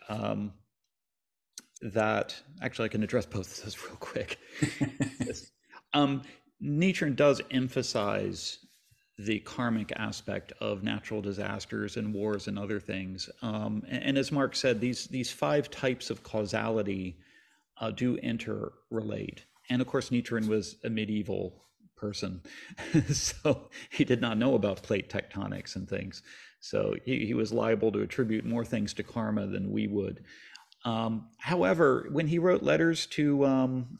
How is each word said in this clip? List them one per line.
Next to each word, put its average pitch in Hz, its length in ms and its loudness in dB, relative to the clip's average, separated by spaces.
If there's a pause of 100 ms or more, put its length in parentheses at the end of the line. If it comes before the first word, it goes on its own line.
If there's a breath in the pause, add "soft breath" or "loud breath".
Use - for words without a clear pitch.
Um, 104 440 -2 (1300)
that, 107 540 2 (260)
actually, 123 240 -2
I 107 40 0
can 107 140 0
address 107 220 2
both - 320 -8
of - 60 -14
those - 200 -10
real - 140 -12
quick. - 460 -6
<laughs> - 360 -2 (400)
Yes. - 320 -8 (420 loud breath)
Um, 139 300 4 (380 loud breath)
Nichiren 151 540 2
does 143 260 6 (100)
emphasize 104 1080 0 (600)
the 104 200 -2
karmic 113 560 -2
aspect 107 640 -6
of 104 240 -4
natural 107 380 -2
disasters 101 760 -6
and 107 160 -4
wars 104 340 -2
and 101 100 -4
other 101 220 -4
things. 95 500 -8 (120)
Um, 107 460 -4
and, 127 160 -4
and 135 140 2
as 135 140 0
Mark 139 240 2
said, 120 260 2
these, 123 260 -2
these 127 240 -4
five 147 380 2
types - 400 -2
of 110 140 -6
causality, 104 960 -2 (640 soft breath)
uh, 113 120 -2
do 120 260 0
interrelate. 107 1200 -4 (300)
And 123 120 4
of 123 60 -2
course, 131 220 0
Nichiren 117 380 0
was 107 360 0
a 117 60 -2
medieval 104 760 -2 (320)
person, 95 460 -6 (360 loud breath)
<laughs> - 320 2
so - 600 0 (200 loud breath)
he - 140 2
did 120 160 4
not 110 180 0
know 127 180 6
about 101 280 2
plate 98 260 0
tectonics 98 680 -6
and 95 120 -6
things. 98 340 -6 (380 loud breath)
So 101 360 0 (100)
he, 127 200 0
he 110 80 0
was 110 180 0
liable 113 400 4
to 104 100 2
attribute 110 440 0
more 117 180 0
things 107 320 -2
to 104 80 -4
karma 107 440 -2
than 98 240 -2
we 107 160 0
would. 101 360 -2 (640 loud breath)
Um, 113 440 -2 (100)
however, 170 720 4
when 151 160 2
he 165 120 2
wrote 180 240 4
letters 156 440 4
to, 143 380 4
um, 131 540 2